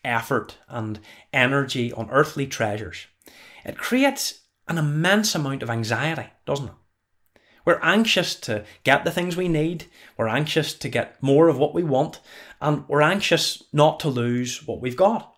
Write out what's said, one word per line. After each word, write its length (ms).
effort 640
and 320
energy 580
on 200
earthly 340
treasures, 600
it 140
creates 600
an 100
immense 560
amount 300
of 80
anxiety, 560
doesn't 220
it? 60
We're 160
anxious 600
to 220
get 200
the 80
things 240
we 120
need, 380
we're 100
anxious 480
to 120
get 340
more 280
of 80
what 160
we 100
want, 380
and 260
we're 140
anxious 600
not 280
to 60
lose 600
what 140
we've 140
got. 420